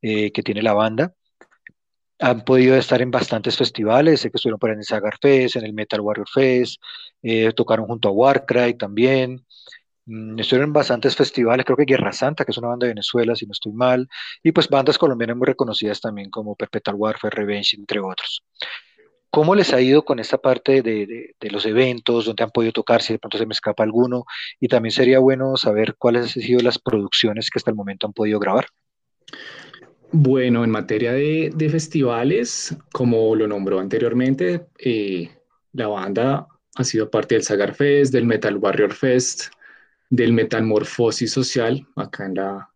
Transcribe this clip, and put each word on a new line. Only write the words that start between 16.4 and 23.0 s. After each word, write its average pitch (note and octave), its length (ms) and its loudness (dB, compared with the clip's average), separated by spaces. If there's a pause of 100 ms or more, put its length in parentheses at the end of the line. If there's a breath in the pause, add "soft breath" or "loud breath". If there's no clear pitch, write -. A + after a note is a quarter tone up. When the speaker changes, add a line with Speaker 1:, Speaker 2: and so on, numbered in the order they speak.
Speaker 1:
Perpetual G#2 400 -6
Warfare, G#2+ 400 -4
Revenge, G2+ 420 -4
entre G#2 220 -6
otros. - 440 -8 (880 loud breath)
¿Cómo D3+ 220 4
les G3+ 160 4
ha C3+ 80 4
ido C3+ 240 6
con B2 160 -2
esta A#2+ 200 -2
parte C3+ 420 2
de, A2 240 -2
de, A2+ 340 -16
de G#2 120 -10
los G2+ 140 -6
eventos, A#2 600 0
dónde A2+ 180 -2
han A2 80 -6
podido A2+ 220 0
tocar, A#2 280 2